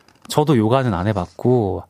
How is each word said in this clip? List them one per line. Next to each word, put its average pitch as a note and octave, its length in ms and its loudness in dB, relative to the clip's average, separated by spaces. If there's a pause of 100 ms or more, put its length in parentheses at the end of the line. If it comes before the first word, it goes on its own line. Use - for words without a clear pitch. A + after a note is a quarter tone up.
(280)
저도 D3 280 2
요가는 A2+ 380 0
안 F2+ 140 -2
해봤고, G2+ 800 -2